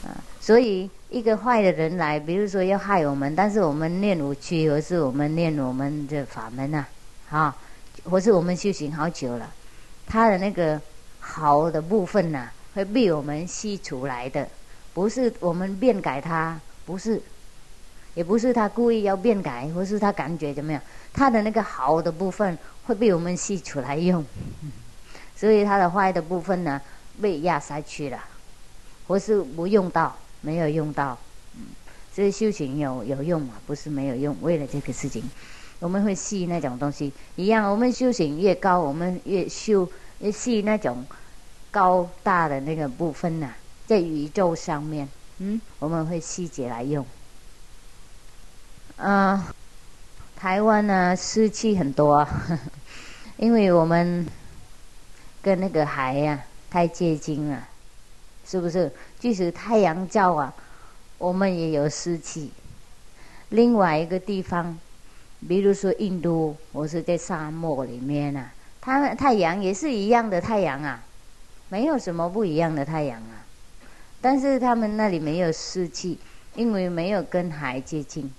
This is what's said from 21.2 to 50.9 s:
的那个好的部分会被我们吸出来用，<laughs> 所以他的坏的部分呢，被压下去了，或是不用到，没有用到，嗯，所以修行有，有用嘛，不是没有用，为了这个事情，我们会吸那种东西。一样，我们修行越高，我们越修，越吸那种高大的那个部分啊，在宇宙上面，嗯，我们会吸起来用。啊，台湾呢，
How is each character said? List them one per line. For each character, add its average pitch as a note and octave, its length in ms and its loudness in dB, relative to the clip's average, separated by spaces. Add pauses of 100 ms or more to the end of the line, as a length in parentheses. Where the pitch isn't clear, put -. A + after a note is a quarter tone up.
的 A3+ 120 4
那 G#3+ 100 0
个 G#3+ 100 2
好 D#3+ 400 2
的 E3+ 80 0
部 F3 180 -2
分 F3+ 300 0 (280)
会 A#3+ 100 0
被 G#3 180 6
我 E3 60 2
们 F3 160 -2
吸 G3 240 -4
出 - 180 -8
来 C#3 180 -4
用， F3 300 4 (520)
<laughs> - 580 -14
所 G3+ 120 2
以 G#3 160 8
他 G3+ 140 4
的 F3+ 100 6
坏 F#3+ 240 4
的 F3 80 0
部 E3+ 200 -2
分 F3+ 240 -2
呢， C#3 180 -2 (380)
被 G3 220 0
压 E3 180 2
下 D3 200 -8
去 C#3+ 300 -8
了， A#2 80 -8 (880)
或 F3+ 120 2
是 G3+ 220 2
不 E3 260 -4
用 G3 240 4
到， D#3+ 260 0 (240)
没 D#3 160 -4
有 E3 120 2
用 D3+ 240 0
到， C#3 240 -2 (380)
嗯， - 120 -12 (480)
所 G3 100 2
以 G3+ 60 6
修 G#3+ 200 0
行 D3 280 -4
有， C3 260 -2
有 C3+ 180 -4
用 D#3+ 200 2
嘛， B2 120 -8 (120)
不 D3 80 -4
是 - 160 -10
没 C#3 180 -2
有 A#2+ 80 -2
用， C#3 240 -2
为 E3 160 2
了 C#3+ 100 -4
这 C#3+ 140 -4
个 C3 120 -6
事 - 160 -4
情， A2+ 140 -6 (560)
我 F3 100 -4
们 G3 140 0
会 G#3 120 2
吸 F3+ 320 -4
那 E3+ 140 -2
种 B2+ 180 -4
东 C#3+ 120 0
西。 C#3 220 -4 (240)
一 F3 100 0
样， G#3+ 240 4
我 G3+ 60 2
们 B3 160 4
修 B3+ 180 2
行 D#3 300 0
越 F#3+ 140 6
高， F3+ 260 4
我 C#3+ 120 0
们 F3 320 -2
越 F3+ 240 0
修， F#3+ 400 2 (320)
越 G3+ 100 0
吸 G#3+ 320 0
那 G#3+ 160 2
种 B2 260 -2 (640)
高 F#3 380 4 (140)
大 F3 260 4
的 C3+ 120 0
那 D3+ 140 -2
个 D3+ 140 -2
部 D3 240 -2
分 E3 300 -4
啊， B2+ 140 -8 (300)
在 A3 120 4
宇 D#3 300 0
宙 F3 260 2
上 D3+ 280 -4
面， D3+ 260 -4 (300)
嗯， G#3 220 -4 (180)
我 D3 100 -4
们 D#3+ 180 0
会 E3+ 120 -2
吸 E3+ 300 -6
起 C3 180 -6
来 A#2+ 160 -6
用。 C#3 220 -2 (1900)
啊， G3 560 4 (840)
台 F#3+ 260 2
湾 G#3+ 240 6
呢， F#3 300 4